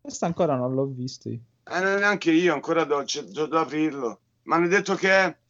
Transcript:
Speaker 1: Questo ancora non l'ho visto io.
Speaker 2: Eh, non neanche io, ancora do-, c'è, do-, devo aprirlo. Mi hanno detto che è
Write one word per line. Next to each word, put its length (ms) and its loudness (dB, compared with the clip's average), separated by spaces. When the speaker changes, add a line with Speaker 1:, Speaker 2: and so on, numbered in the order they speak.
Speaker 1:
Questo 240 -8
ancora 320 0
non 160 -2
l'ho 120 0
visto 440 -10
io. 100 -10
Speaker 2:
Eh, 160 -6
non 200 0
neanche 320 2
io, 220 4
ancora 300 0
do-, 220 0
c'è, 180 -6
do-, 220 -4
devo 160 0
aprirlo. 580 -2
Mi 120 0
hanno 120 4
detto 280 2
che 140 0
è 280 4